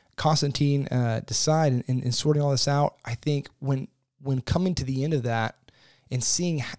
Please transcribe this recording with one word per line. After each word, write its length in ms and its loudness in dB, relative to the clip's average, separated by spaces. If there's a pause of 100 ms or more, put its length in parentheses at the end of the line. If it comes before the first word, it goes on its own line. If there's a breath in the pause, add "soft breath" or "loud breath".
(160 soft breath)
Constantine, 720 2
uh, 380 0
decide 480 2
in, 140 0
in, 160 0
in 60 0
sorting 320 2
all 80 2
this 180 2
out, 360 2
I 120 -6
think 320 -2 (100)
when, 280 -2 (360)
when 180 -2
coming 360 0
to 80 -4
the 200 -2
end 80 -2
of 120 -2
that 340 -2 (520 soft breath)
and 140 -2
seeing, 360 0
h-, 40 -4 (140)